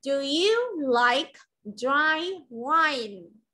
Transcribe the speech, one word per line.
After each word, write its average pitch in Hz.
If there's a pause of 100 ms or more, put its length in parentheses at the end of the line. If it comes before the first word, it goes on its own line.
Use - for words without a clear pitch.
Do 277
you 403
like 254 (400)
dry 311 (100)
wine? 240 (220)